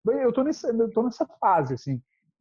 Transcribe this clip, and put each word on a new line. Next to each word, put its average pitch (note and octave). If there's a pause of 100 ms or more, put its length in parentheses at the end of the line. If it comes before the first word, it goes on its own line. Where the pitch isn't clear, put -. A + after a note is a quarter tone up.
Bem, B3
eu B3
tô C4
nesse, D4+
eu A3+
tô A3+
nessa B3 (140)
fase, D#3
assim. B2+ (380)